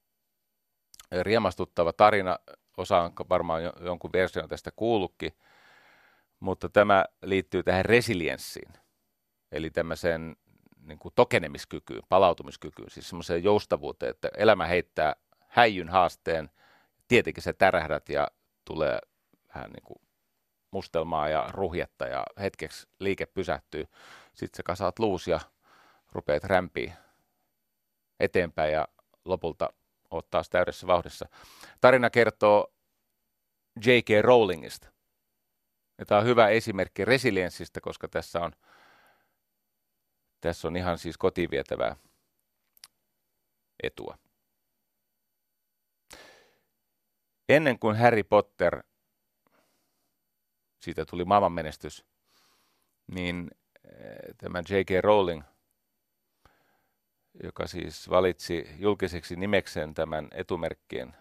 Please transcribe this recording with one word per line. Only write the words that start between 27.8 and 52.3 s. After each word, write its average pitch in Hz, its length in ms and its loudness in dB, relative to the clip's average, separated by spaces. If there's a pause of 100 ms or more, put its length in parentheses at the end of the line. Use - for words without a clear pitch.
eteenpäin 82 540 0
ja 78 140 -2 (380)
lopulta 85 480 -4 (380)
oot 82 180 -8
taas 82 200 -2
täydessä 90 380 -2
vauhdissa. 85 380 -2 (560)
Tarina 127 280 6
kertoo 107 640 4 (1120)
J 123 40 6 (160)
K 107 160 4
Rowlingista. 104 680 4 (1080)
Ja 95 80 -14
tää 104 120 4
on 107 80 4
hyvä 117 240 6
esimerkki 98 560 -2
resilienssistä, 98 760 -2
koska - 260 -12
tässä 85 340 -6
on, 85 100 -6 (1900)
tässä 85 260 -6
on 80 80 -6
ihan 90 220 -4
siis 80 200 -12
kotiin 90 340 -2
vietävää 67 440 -4 (1900)
etua. - 340 -12 (3250)
Ennen 139 300 4
kuin 110 180 0
Harry 113 260 4
Potter, 87 600 2 (2000)
siitä 80 240 -8
tuli 87 200 -6
maailmanmenestys, 85 800 0 (1040)